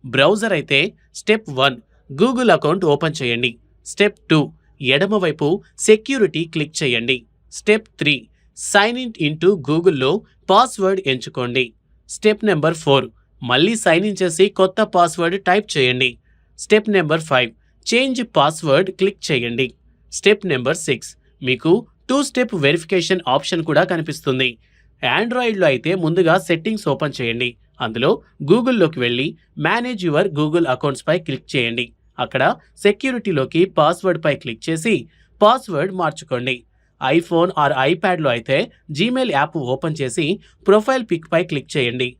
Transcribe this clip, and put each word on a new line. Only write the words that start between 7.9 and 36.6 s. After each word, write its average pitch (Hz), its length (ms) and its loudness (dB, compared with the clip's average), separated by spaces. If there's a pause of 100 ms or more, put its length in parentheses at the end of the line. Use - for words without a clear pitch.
త్రీ 147 200 0 (440)
sign 220 380 2
in 254 140 -6 (100)
into 156 280 0 (140)
Google-లో 147 500 0 (360)
పాస్‌వర్డ్ 196 580 2
ఎంచుకోండి. 127 580 -4 (460)
స్టెప్ 214 340 -2
నెంబర్ 165 320 0
ఫోర్ 139 300 2 (360)
మళ్ళీ 143 340 2
సైన్ 180 300 2
ఇన్ 196 140 -4
చేసి 175 300 2
కొత్త 190 300 0 (120)
పాస్‌వర్డ్ 175 520 2
టైప్ 196 260 2
చేయండి. 127 400 0 (480)
స్టెప్ 214 320 0
నెంబర్ 160 340 0
ఫైవ్ 135 260 0 (360)
చేంజ్ 254 340 0 (120)
పాస్‌వర్డ్ 156 600 2
క్లిక్ 196 300 -2
చేయండి. 120 440 -2 (460)
స్టెప్ 202 340 0
నెంబర్ 139 320 -2
సిక్స్ - 320 -6 (320)
మీకు 131 280 -2 (340)
టూ 262 180 -2
స్టెప్ 254 340 -4
వెరిఫికేషన్ 170 720 0
ఆప్షన్ 160 380 -2
కూడా 160 200 2
కనిపిస్తుంది. 151 640 -4 (540)
Android-లో 214 640 0
అయితే 143 280 0
ముందుగా 165 460 2
సెట్టింగ్స్ 175 480 -4
ఓపెన్ 139 280 -4
చేయండి. 120 320 -4 (320)
అందులో 117 300 0 (320)
Google-లోకి 190 580 2
వెళ్ళి 123 280 0 (300)
manage 202 460 -4
your 165 280 2
Google 156 360 0
accounts-పై 143 500 -2
క్లిక్ 165 320 -8
చేయండి. 120 360 -2 (320)
అక్కడ 127 260 -2 (360)
సెక్యూరిటీలోకి 202 800 -2 (120)
పాస్‌వర్డ్‌పై 160 640 0
క్లిక్ 117 280 -12
చేసి 165 300 -2 (460)
పాస్‌వర్డ్ 202 540 2
మార్చుకోండి. 135 640 -4 (440)